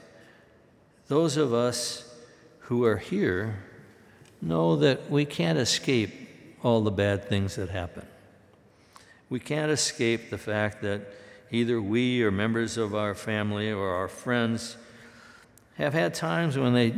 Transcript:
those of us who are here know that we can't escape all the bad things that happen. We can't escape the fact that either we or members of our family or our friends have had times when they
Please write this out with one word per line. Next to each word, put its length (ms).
those 300
of 180
us 580
who 240
are 120
here 680
know 340
that 340
we 140
can't 340
escape 540
all 180
the 100
bad 380
things 260
that 160
happen. 360
We 80
can't 320
escape 600
the 80
fact 440
that 200
either 280
we 420
or 100
members 440
of 200
our 180
family 560
or 200
our 180
friends 680
have 180
had 200
times 440
when 160
they 240